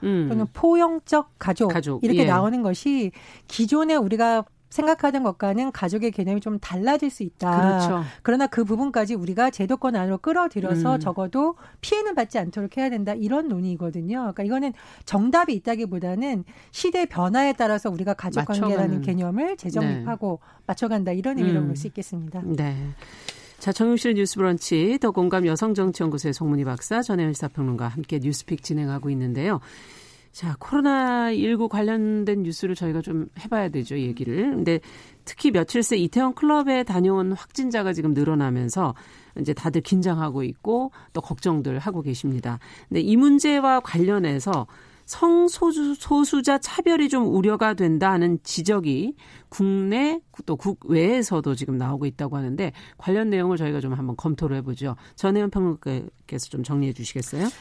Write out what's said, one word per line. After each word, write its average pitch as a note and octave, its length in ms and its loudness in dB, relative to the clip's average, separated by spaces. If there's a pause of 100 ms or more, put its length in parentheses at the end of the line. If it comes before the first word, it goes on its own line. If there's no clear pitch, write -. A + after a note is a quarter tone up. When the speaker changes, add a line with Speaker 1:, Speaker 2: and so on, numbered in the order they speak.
Speaker 1:
음. F#3 240 2
Speaker 2:
또는 A3 240 0
포용적 E4 880 2
가족 F#3+ 340 0
Speaker 1:
가족, D3 320 -2
Speaker 2:
이렇게 F3+ 160 4
Speaker 1:
예. E3 60 6
Speaker 2:
나오는 G3+ 340 2
것이 A3 520 0 (360)
기존에 D4+ 480 2
우리가 A3+ 480 2 (260)
생각하던 D4 540 2
것과는 G#3 480 0
가족의 G#3 400 -2
개념이 G3 280 -2
좀 G#3 200 -4
달라질 C4+ 500 0
수 - 140 -8
있다. F3+ 560 2
Speaker 1:
그렇죠. F3 240 0 (180)
Speaker 2:
그러나 B3+ 240 2
그 A#3 180 0
부분까지 A3+ 500 0
우리가 F#3+ 360 0
제도권 B3 460 0
안으로 F#3+ 220 0
끌어들여서 B3+ 760 0
Speaker 1:
음. D#3 60 0
Speaker 2:
적어도 F#3+ 560 -2 (240)
피해는 G#4+ 340 0
받지 A#3+ 240 -2
않도록 G3 380 -4
해야 C4 120 0
된다. G#3 240 -2
이런 A#3 360 -2
논의거든요. F3+ 720 -4
그러니까 G#3 260 -4
이거는 C4 280 -2 (320)
정답이 B3+ 500 2
있다기보다는 G3 880 -4 (260)
시대 F4+ 340 -2
변화에 A#3+ 500 2
따라서 G#3+ 360 0
우리가 F#3 240 -2
가족 E3 300 -4
관계라는 G3+ 320 0
Speaker 1:
맞춰가는. F#3+ 260 0
Speaker 2:
개념을 F#3 540 -2
재정립하고 F#3 840 -4
Speaker 1:
네. - 260 -20
Speaker 2:
맞춰간다. G3 460 -2
이런 A3+ 260 -4
의미로 F3 220 2
Speaker 1:
음. D3 60 0
Speaker 2:
볼 C#3 100 -4
수 D3 120 -8
있겠습니다. F3 560 -10
Speaker 1:
네. D3 320 -2 (840)
자, G3 140 -2
정용실 A#3 420 2
뉴스 G3+ 220 0
브런치, F#3 640 2
더 A3+ 100 2
공감 F3+ 360 2
여성정치연구소의 E3+ 840 0
송문희 D3 320 0
박사, C3+ 380 -2
전혜연 F3 300 0
시사평론가와 C3 560 -2
함께 D3 340 -6
뉴스픽 D3 400 -4
진행하고 C#3+ 480 -4
있는데요. C3+ 500 -2 (720)
자, E3 280 -6
코로나 C4 720 0
일구 A3 360 0
관련된 G#3+ 760 0
뉴스를 F3 320 -4
저희가 E3 260 -2
좀 D#3+ 240 -4 (140)
해봐야 G#3+ 280 -2
되죠, C3+ 300 -6
얘기를. B2+ 520 -2
근데 E3+ 280 0 (460)
특히 - 260 0
며칠 G3+ 320 2
새 A3+ 140 0
이태원 A#3+ 380 2
클럽에 C#4 500 2
다녀온 F#3+ 480 2
확진자가 A3 600 -2
지금 D#3 220 0
늘어나면서 C#3 800 0 (460)
이제 D3 120 -2
다들 D#3+ 280 -2
긴장하고 D#3+ 640 0
있고 A#3 480 -2 (200)
또 E3 80 -6
걱정들 C#3+ 600 -2
하고 F3 220 -4
계십니다. B2+ 580 -4 (280)
근데 E3 120 0
이 G#3 160 4
문제와 C#4 640 6
관련해서 E3+ 880 0 (360)
성소수-, E4+ 920 2
소수자 C#4 600 2
차별이 D#4 500 0
좀 B3 260 2
우려가 G#3+ 400 2
된다 F3+ 380 4
하는 F3 320 2
지적이 F3 720 0 (320)
국내 G3+ 720 0 (260)
또 D#3+ 80 -2
국외에서도 E3 1000 0
지금 C3+ 200 -4
나오고 C3+ 300 -2
있다고 C#3 300 -6
하는데 C#3 360 -4 (240)
관련 G#3+ 340 0
내용을 F3+ 260 0
저희가 D3 240 -2
좀 C3 140 -4
한번 C3 220 -4
검토를 D3 420 -2
해보죠. C3 360 -6 (220)
전혜연 G3+ 340 2
평론가께서 D#3 1000 -4
좀 C3+ 140 -6
정리해 C#3 300 -2
주시겠어요? C3+ 560 -6 (120)